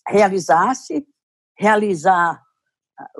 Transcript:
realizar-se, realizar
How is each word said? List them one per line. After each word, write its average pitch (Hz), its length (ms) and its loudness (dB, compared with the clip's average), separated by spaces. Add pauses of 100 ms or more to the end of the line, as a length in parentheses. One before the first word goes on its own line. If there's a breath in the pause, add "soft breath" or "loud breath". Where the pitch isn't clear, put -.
realizar-se, 196 1000 0 (500)
realizar 185 840 0 (760)